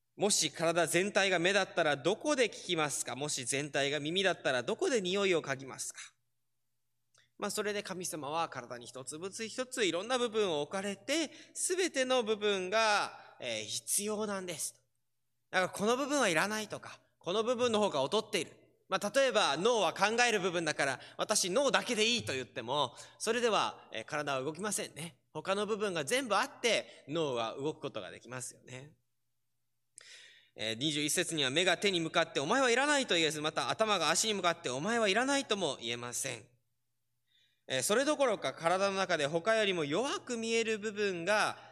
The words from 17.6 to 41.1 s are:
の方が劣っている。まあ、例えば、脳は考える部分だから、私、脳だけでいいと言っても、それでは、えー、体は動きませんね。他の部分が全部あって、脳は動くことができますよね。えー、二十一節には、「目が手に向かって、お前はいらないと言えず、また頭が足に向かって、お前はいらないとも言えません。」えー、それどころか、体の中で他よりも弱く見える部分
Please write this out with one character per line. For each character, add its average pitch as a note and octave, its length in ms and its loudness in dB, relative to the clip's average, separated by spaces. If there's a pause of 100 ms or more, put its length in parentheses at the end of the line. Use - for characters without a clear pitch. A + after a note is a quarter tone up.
の G#3 80 4
方 G3 100 2
が D3 140 0
劣 E3 160 2
っ G#3+ 100 -6
て F3+ 100 0
い C#3 40 -4
る。 - 80 -18 (360)
ま F#3 140 0
あ、 G3+ 100 -2
例 C4+ 140 6
え A#3+ 60 2
ば、 E3+ 240 4
脳 A3 240 4
は D#3+ 120 4
考 G#3 300 2
え A#3+ 80 6
る G#3+ 80 2
部 F3 140 0
分 E3+ 120 0
だ D3+ 100 0
か D3 100 0
ら、 C3 160 -2 (160)
私、 F#3+ 340 0
脳 B3+ 220 2
だ F#3+ 100 4
け A#3 140 -2
で G#3+ 100 4
い A#3+ 120 2
い - 60 -6
と C#3 100 -4
言 C3 100 -4
っ - 20 -20
て - 160 -10
も、 B2+ 340 -2 (220)
そ A3 140 -2
れ A#3+ 80 0
で A#3 80 2
は、 D3 420 0
え A2 120 -8
ー、 - 20 -8
体 D3 320 -4
は C3 40 -2
動 C#3+ 120 -4
き D#3 80 -10
ま G#3+ 100 -4
せ F#3+ 160 -4
ん - 80 -14
ね。 D#3+ 240 -14 (140)
他 F3+ 240 -2
の G3+ 100 -2
部 G#3 100 -2
分 G3+ 160 -2
が D#3+ 120 -2
全 B3 240 0
部 G3 80 2
あ G#3+ 60 4
っ - 180 -8
て、 F#3 480 -2
脳 D3 260 -2
は A2+ 220 -2
動 D3 180 -4
く D#3 60 -20
こ C3+ 100 -6
と A2 100 -8
が F2 120 -12
で G2 80 -16
き - 80 -20
ま B2+ 140 -10
す - 120 -12
よ - 60 -20
ね。 C3 320 -16 (1600)
え A2 180 -4
ー、 - 40 -4
二 D3 160 0
十 D3 100 -2
一 D3 80 0
節 E3+ 240 -2
に D3+ 80 0
は、 C3+ 80 2
「目 E3 140 2
が F3+ 140 2
手 G3+ 120 2
に F3+ 80 0
向 D#3+ 140 -4
か E3+ 100 4
っ D#3+ 100 -4
て、 - 60 -2
お C#3 80 -2
前 A#3+ 140 2
は B3+ 100 4
い A#3 60 4
ら C4 100 2
な D4 140 4
い B3+ 80 -2
と F3+ 80 2
言 E3 80 4
え D3+ 80 2
ず、 D#3 80 -6
ま D3+ 100 -2
た C#3 200 -2
頭 G#3 280 2
が D#3 120 2
足 - 180 2
に G#3+ 60 0
向 F#3+ 80 -4
か F3 100 4
っ E3 100 -6
て、 C3 80 -4
お B2+ 80 -2
前 A3 220 0
は G#3+ 80 2
い F#3+ 60 4
ら A#3+ 120 2
な C#4 100 2
い C#4 100 -2
と G#3+ 100 0
も D#3+ 240 -2
言 A#2 100 -6
え A#2+ 60 -4
ま A#2+ 180 -8
せ B2+ 220 -4
ん。」 A2 100 -16 (1200)
え C3 120 -2
ー、 B2+ 40 -2
そ G3+ 120 2
れ C4+ 100 4
ど D4 140 2
こ C#4 80 4
ろ G#3+ 100 2
か、 A#2 160 -4
体 F#3+ 380 2
の F#3+ 60 -2
中 F#3 200 0
で C#3+ 100 2
他 E3+ 300 2
よ A3 80 2
り G3 80 2
も E3 140 0
弱 B3+ 340 0
く B3 160 -6
見 A3+ 160 -4
え A3+ 100 2
る A3 160 -2
部 G#3 140 -6
分 G3 320 -2